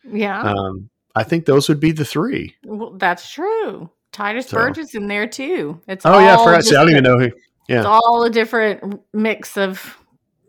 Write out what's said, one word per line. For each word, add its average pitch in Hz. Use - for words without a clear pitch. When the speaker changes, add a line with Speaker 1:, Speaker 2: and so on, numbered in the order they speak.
Speaker 1:
Yeah. 202
Speaker 2:
um, 98
I 110
think 170
those 139
would 147
be 156
the 156
three. -
Speaker 1:
Well, 208
that's 180
true. 370
Titus 214
Speaker 2:
So -
Speaker 1:
Burgess 285
in 202
there 208
too. 262
It's 190
Speaker 2:
Oh, 190
yeah, 190
I -
Speaker 1:
all 226
Speaker 2:
forgot. 170
See, 147
I 143
don't 165
even 143
Speaker 1:
different, 123
Speaker 2:
know -
who. -
Yeah. 123
Speaker 1:
it's 202
all 233
a 233
different 220
mix 214
of 190